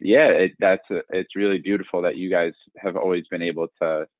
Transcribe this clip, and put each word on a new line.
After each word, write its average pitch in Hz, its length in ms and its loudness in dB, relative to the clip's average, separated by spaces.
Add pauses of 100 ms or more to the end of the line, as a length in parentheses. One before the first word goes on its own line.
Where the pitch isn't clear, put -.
yeah, 139 280 6
it, 90 300 2
that's, 95 320 2
a, 90 100 -4 (100)
it's 92 240 -6
really 98 240 0
beautiful 92 440 -4
that 87 140 -2
you 90 140 -6
guys 85 220 0 (240)
have 92 200 -6
always 90 320 -2
been 87 140 -6
able 82 260 -4 (120)
to, 80 260 -2 (140)